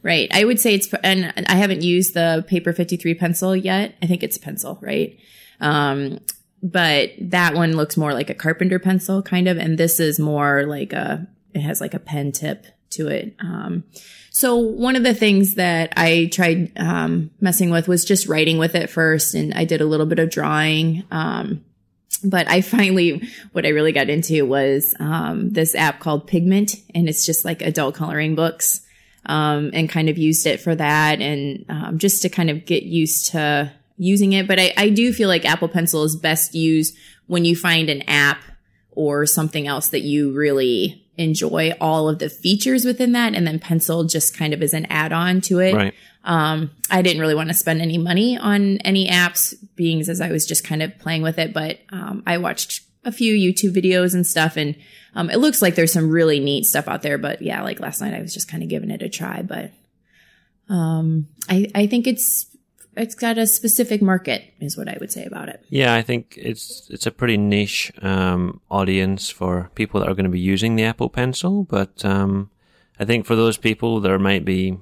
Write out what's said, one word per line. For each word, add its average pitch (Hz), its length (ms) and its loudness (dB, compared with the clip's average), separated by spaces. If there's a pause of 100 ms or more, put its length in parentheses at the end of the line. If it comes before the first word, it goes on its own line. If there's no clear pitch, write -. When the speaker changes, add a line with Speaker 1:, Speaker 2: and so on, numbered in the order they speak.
Speaker 1:
Right. 165 300 0
I 208 120 4
would 226 140 2
say 220 160 4
it's, 196 140 0 (140)
and 190 280 0 (160)
I 175 100 4
haven't 190 260 2
used 175 320 2
the 165 340 2
Paper 175 240 0
fifty-three 170 440 -2
pencil 185 380 0
yet. 190 480 -2
I 175 40 -4
think 175 160 0
it's - 160 -6
a - 20 -12
pencil, - 400 -10
right? - 380 -4 (420)
Um, 143 600 -2 (420)
but 165 480 2 (100)
that 175 340 2
one 160 220 2
looks 151 220 0
more 147 160 0
like 139 160 -4
a 139 40 -6
carpenter 180 440 0
pencil, 185 420 0
kind 180 280 0
of. 175 100 0
And 160 180 0
this 165 240 2
is 156 180 2
more 143 460 2
like 143 300 -6
a, 156 320 -6 (260)
it 165 80 -2
has, 147 220 -4
like, 147 100 -8
a - 60 -8
pen 143 340 -6
tip 147 320 -8 (260)
to 156 180 -6
it. 147 320 -6
Um, 175 440 -8 (460)
so 247 260 2
one 240 400 0
of 247 60 2
the 247 120 4
things 196 420 4
that 170 400 0
I 165 360 4
tried, 170 460 2
um, 165 520 -2 (100)
messing 180 300 2
with 165 180 2
was 180 160 2
just 190 220 2
writing 160 300 4
with 160 180 2
it 165 140 0
first. 160 460 0
And 151 180 -2
I 160 140 0
did 160 160 0
a 156 40 2
little 156 200 2
bit 165 120 0
of 165 120 2
drawing. 156 800 0
Um, 156 520 -4 (640)
but 185 240 2
I 180 140 4
finally, 190 680 2 (240)
what 160 140 -2
I 151 40 2
really 151 220 2
got 139 160 0
into 151 380 2
was, 139 540 2
um, 160 500 -4
this 160 240 0
app 151 260 0
called 147 260 -2
Pigment, 190 500 2 (180)
and 165 140 2
it's - 180 -2
just, - 180 -2
like, 165 180 -4
adult 160 340 0
coloring 156 380 -2
books, 165 480 -2 (440)
um, 151 480 0
and 160 140 0
kind 156 200 0
of 160 100 0
used 160 280 2
it - 140 0
for 165 140 0
that 151 460 2
and, 143 480 -4
um, 156 300 -6
just 196 240 2
to 185 60 0
kind 170 220 0
of 156 160 -6
get - 180 0
used 160 480 0
to 147 380 0 (280)
using 196 340 4
it. 190 160 2
But 190 120 4
I, 185 160 4
I 208 140 4
do 233 220 4
feel 208 160 0
like 175 160 2
Apple 165 240 0
Pencil 165 360 0
is 156 120 -2
best 160 380 -2
used 160 420 0 (300)
when 175 180 2
you 170 120 4
find 165 340 2
an 139 180 -4
app 143 320 2 (520)
or 147 340 0
something 156 400 -2
else 143 220 -4
that - 140 -2
you 143 300 0
really 135 720 0 (140)
enjoy 160 540 0 (100)
all 156 260 0
of 156 100 -2
the 151 120 -4
features 240 560 0
within 247 260 0
that. 233 220 0
And 175 120 0
then 160 120 -2
Pencil 165 460 0
just 160 300 -2
kind 151 200 -2
of 156 80 -4
is 156 100 0
an 160 140 -4
add-on 165 560 0
to 180 160 0
it. 185 160 4
Speaker 2:
Right. 98 180 0 (320)
Speaker 1:
Um, 156 460 0 (200)
I 185 120 4
didn't 170 180 2
really 156 140 2
want 160 160 -2
to 160 40 -2
spend 160 280 0
any 165 160 0
money 190 400 2
on 202 400 2
any 190 300 2
apps, 180 440 2 (240)
being 165 240 0
as 170 220 -4
I 170 80 -2
was 156 160 -2
just - 180 -2
kind 156 180 -4
of - 160 -8
playing 160 220 -4
with 160 180 -2
it. 160 140 -2
But, 156 280 -6 (100)
um, 190 360 -10
I 175 120 0
watched - 420 -6 (240)
a 220 80 -6
few 220 220 0
YouTube 196 420 2
videos 180 380 2
and 180 120 2
stuff, 160 300 0
and, 147 200 -4 (380)
um, 170 160 -4
it - 80 0
looks 294 240 2
like 180 120 2
there's 165 180 2
some 160 180 2
really 160 300 4
neat 143 240 -2
stuff 147 240 0
out - 140 -6
there. 143 160 -2
But - 240 -6
yeah, - 200 -6
like, - 180 -8
last - 200 -8
night 208 140 -6
I - 80 -8
was 165 100 -10
just - 160 -8
kind 160 140 -8
of 165 60 -8
giving - 220 -6
it - 120 -8
a - 60 -8
try. - 340 -8
But, - 300 -10 (960)
um, 160 600 0 (200)
I, 196 260 2
I 202 120 4
think 240 200 0
it's, - 400 -2 (500)
it's 226 180 -6
got 226 240 -2
a 226 80 2
specific 214 560 0
market 185 400 0 (180)
is 147 160 -8
what - 120 -10
I - 120 -10
would - 120 -12
say - 120 -10
about - 240 -12
it. - 200 -16
Speaker 2:
Yeah, 131 260 2
I 117 80 2
think 120 340 -4
it's, - 540 -10
it's - 160 -6
a 113 40 0
pretty 117 280 0
niche, 104 540 0 (100)
um, 92 580 0 (100)
audience 95 600 0
for 90 440 -4
people 107 260 -4
that - 80 0
are 95 60 0
gonna 95 140 0
be 90 120 -2
using 98 360 0
the 110 80 2
Apple 113 240 -2
Pencil. 180 560 -2
But, 98 400 -4
um, 98 460 0 (480)
I 117 60 -4
think 113 220 0
for 117 100 2
those 113 200 2
people, 113 440 0
there 95 180 2
might 98 260 0
be 92 380 -2